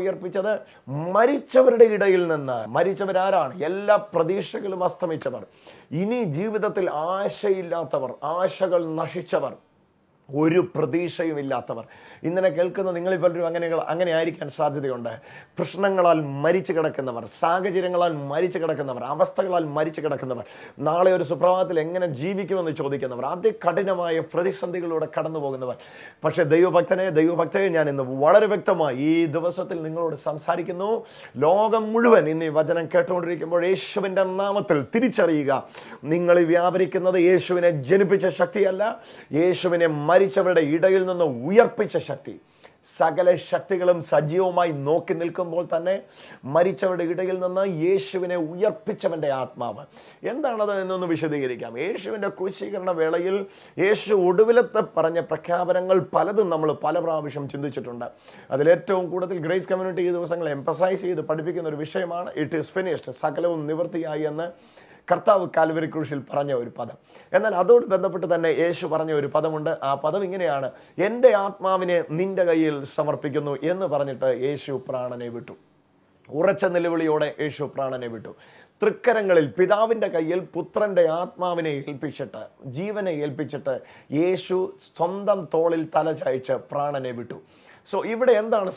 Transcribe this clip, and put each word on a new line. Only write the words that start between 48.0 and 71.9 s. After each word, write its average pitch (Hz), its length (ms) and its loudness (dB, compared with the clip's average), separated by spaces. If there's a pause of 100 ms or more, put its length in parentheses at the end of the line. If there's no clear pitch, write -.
ഉയർപ്പിച്ചവൻ്റെ 175 880 -2
ആത്മാവ്. 120 460 -8 (480)
എന്താണത് 226 500 -2
എന്നൊന്ന് 185 300 -4
വിശദീകരിക്കാം. 127 720 -4
യേശുവിൻ്റെ 196 460 -6 (100)
ക്രൂശീകരണ 190 600 -4
വേളയിൽ 175 380 0 (460)
യേശു 208 280 2 (140)
ഒടുവിലത്തെ 220 560 6 (160)
പറഞ്ഞ 165 320 2
പ്രഖ്യാപനങ്ങൾ 180 720 2 (160)
പലതും 190 380 2
നമ്മൾ 156 180 2 (120)
പല 156 220 0
പ്രാവശ്യം 147 480 -4
ചിന്തിച്ചിട്ടുണ്ട്. 120 520 -8 (500)
അതിലേറ്റവും 175 580 4
കൂടുതൽ 180 320 -4
ഗ്രേസ് 180 260 -2
കമ്മ്യൂണിറ്റി 185 380 -2
ഈ - 80 0
ദിവസങ്ങൾ 170 380 -4
എംഫസൈസ് 175 500 0
ചെയ്ത് 165 240 -4
പഠിപ്പിക്കുന്ന 160 440 -4
ഒരു 147 120 -6
വിഷയമാണ് 175 420 -6 (160)
"It 131 160 -6
is 143 80 -6 (100)
finished", 175 300 -4 (160)
സകലവും 160 380 -2 (100)
നിവൃത്തിയായി 160 600 -4
എന്ന് 165 160 -6 (640)
കർത്താവ് 190 340 4 (100)
കാൽവരി 160 380 2
ക്രൂശിൽ 147 260 -4 (100)
പറഞ്ഞ 143 240 -2 (100)
ഒരു 120 140 -10
പദം. 120 200 -10 (400)
എന്നാൽ 214 240 2
അതോട് 240 320 8
ബന്ധപ്പെട്ട് 185 400 0
തന്നെ 165 180 2 (120)
യേശു 170 300 0
പറഞ്ഞ 160 280 0
ഒരു 143 140 -2
പദമുണ്ട്. 156 360 0 (180)
ആ 139 40 2 (100)
പദം 165 240 -2
ഇങ്ങനെയാണ്, 160 420 -2 (380)
"എൻ്റെ 240 240 6 (140)
ആത്മാവിനെ 190 520 0 (220)